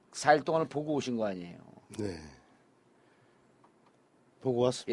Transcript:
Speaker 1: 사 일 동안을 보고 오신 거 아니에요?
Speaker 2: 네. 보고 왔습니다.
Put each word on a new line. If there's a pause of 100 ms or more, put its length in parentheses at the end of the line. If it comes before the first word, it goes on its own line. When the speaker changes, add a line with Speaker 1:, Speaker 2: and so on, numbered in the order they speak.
(140)
Speaker 1:
사
일
동안을
보고
오신
거
아니에요? (400)
Speaker 2:
네. (2250)
보고
왔습니다.